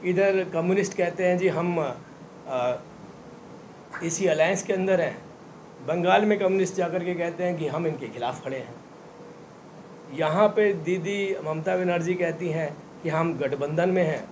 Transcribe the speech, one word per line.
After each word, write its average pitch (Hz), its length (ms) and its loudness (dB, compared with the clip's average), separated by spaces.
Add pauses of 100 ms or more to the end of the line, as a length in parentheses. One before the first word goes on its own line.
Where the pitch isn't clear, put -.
इधर 190 460 4
कम्युनिस्ट 185 440 2
कहते 175 300 0
हैं, 180 140 4
"जी 185 100 4
हम, 160 460 0 (540)
अ, 123 320 0 (1200)
इसी 165 240 -2
अलायंस 170 360 4
के - 100 -4
अंदर 190 280 2
हैं, 131 220 -4 (640)
बंगाल 180 380 4
में 208 140 4
कम्युनिस्ट 190 360 2
जाकर 175 300 0
के 180 100 -2
कहते 170 300 -4
हैं 175 140 0
कि 151 80 -2
हम 156 200 -2
इनके 135 220 -4
खिलाफ 120 360 -6
खड़े 131 140 -6
हैं।" 120 160 -12 (1400)
यहाँ 160 360 4
पे 208 240 4
दीदी 185 720 -2
ममता 160 320 -2
बनर्जी 175 380 2
कहती 175 340 -2
हैं 156 280 -2 (260)
कि 165 60 -4
हम 160 300 0
गठबंधन 143 500 0
में 185 160 4
हैं। 147 280 -2